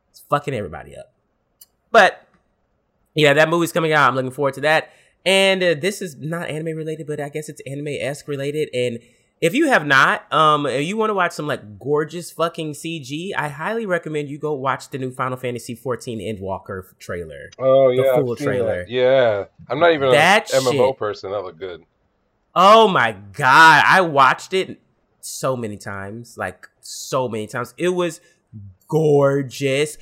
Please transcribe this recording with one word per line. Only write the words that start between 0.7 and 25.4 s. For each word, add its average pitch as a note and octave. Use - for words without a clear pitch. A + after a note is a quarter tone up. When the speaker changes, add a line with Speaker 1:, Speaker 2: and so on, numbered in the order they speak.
Speaker 1:
up. -
But, G#3
yeah, D3
that D#3
movie's E3+
coming E3
out. C#3+
I'm B2+
looking C3
forward C#3
to C3+
that. D3+
And, F#3+
uh, F3
this F#3
is D#3
not D#3+
anime D#3+
related, D#3
but D3
I C#3+
guess D3+
it's D3
anime-esque C#3+
related. C#3+
And A#2+
if E3
you D4+
have F#3+
not, C#3+
um, D3+
and C3
you G3
wanna G#3+
watch F3+
some, D3+
like, G#2+
gorgeous D3+
fucking D#3+
C E3
G, D3+
I D3+
highly F#3
recommend D#3
you C#3+
go D3+
watch C3
the C#3
new B2+
Final B2+
Fantasy A#2+
fourteen A#2
Endwalker F#2+
f-, -
trailer. D#2
Speaker 2:
Oh, C3
Speaker 1:
The C3
Speaker 2:
yeah, C3+
I've B2+
Speaker 1:
full A#2+
Speaker 2:
seen D3
Speaker 1:
trailer. A2
Speaker 2:
that. F#2+
Yeah. B2
I'm B2+
not E3+
even C#3
Speaker 1:
That F3+
Speaker 2:
an C3+
M B2
M C3+
O C3
Speaker 1:
shit. C3+
Speaker 2:
person. G2+
That G2+
looked E2+
good. F2
Speaker 1:
Oh G#3+
my B2+
God. C#3+
I E3
watched C#3
it F#3
so -